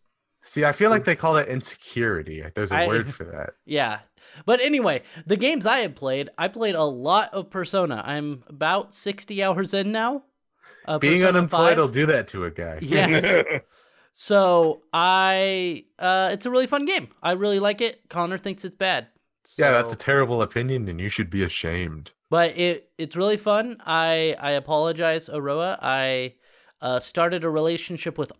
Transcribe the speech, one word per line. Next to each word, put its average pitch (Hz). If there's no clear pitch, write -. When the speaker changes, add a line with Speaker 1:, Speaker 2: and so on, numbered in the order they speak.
Speaker 1:
See, -
I 147
feel 208
like 214
they 170
call 160
that 147
insecurity. 95
There's 107
a -
Speaker 2:
I 165
Speaker 1:
word 113
for -
that. 82
Speaker 2:
<laughs> -
Yeah. 120
But 240
anyway, 247
the 196
games 247
I 247
have 196
played, 135
I 175
played 208
a 160
lot 147
of 190
Persona. 175
I'm 147
about 160
sixty 202
hours 190
in 196
now. 240
Uh, 156
Speaker 1:
Being 151
Speaker 2:
Persona 185
Speaker 1:
unemployed 170
Speaker 2:
five. 165
Speaker 1:
will 151
do 123
that 135
to 92
a 85
guy. 80
Speaker 2:
Yes. 160
Speaker 3:
<laughs> 147
Speaker 2:
So 180
I, 185
uh, 185
it's 202
a 247
really 254
fun 285
game. 302
I 170
really 196
like 202
it. -
Connor 175
thinks 196
it's 185
bad. 160
Speaker 1:
Yeah, 143
that's 120
a 110
Speaker 2:
So -
Speaker 1:
terrible 127
opinion, 120
and 85
you 98
should 101
be 98
ashamed. 85
Speaker 2:
But 165
it, 175
it's 160
really 202
fun. 214
I, 160
I 143
apologize, 160
Aroa. 151
I, 131
uh, 127
started 170
a 165
relationship 160
with 143